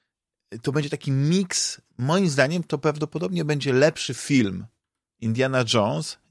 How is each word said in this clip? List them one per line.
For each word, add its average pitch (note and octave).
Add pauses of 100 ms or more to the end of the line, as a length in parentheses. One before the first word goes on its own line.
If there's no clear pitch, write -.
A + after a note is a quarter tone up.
(600)
to C#3
będzie D3
taki D3
miks. E3 (160)
Moim E3
zdaniem D3
to D#3
prawdopodobnie D#3
będzie C#3
lepszy C#3
film G#2+ (540)
Indiana B2+
Jones A#2+ (140)